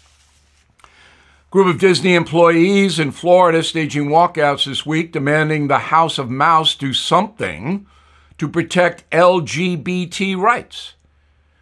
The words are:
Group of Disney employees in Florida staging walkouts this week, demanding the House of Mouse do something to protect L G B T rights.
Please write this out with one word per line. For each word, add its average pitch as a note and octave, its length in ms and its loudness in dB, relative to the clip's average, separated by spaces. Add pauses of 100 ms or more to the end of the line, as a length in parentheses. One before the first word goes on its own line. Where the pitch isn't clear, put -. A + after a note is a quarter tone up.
(1500)
Group F#3+ 160 2
of D#3 120 0
Disney F3+ 360 2
employees E3+ 840 2
in D3 120 -2
Florida F3 500 4
staging D3 460 -4
walkouts D3+ 580 0
this C#3 200 -8
week, D#3+ 280 -4
demanding D3+ 540 -2
the A#2 100 2
House D#3 400 0
of C3 120 -6
Mouse D#3 460 0
do C#3 160 -6
something D#3 960 -4 (540)
to D3+ 100 -4
protect F3 600 -2
L F3+ 300 4
G E3+ 340 -4
B F3+ 320 -6
T F#3+ 280 -4
rights. - 600 -4 (640)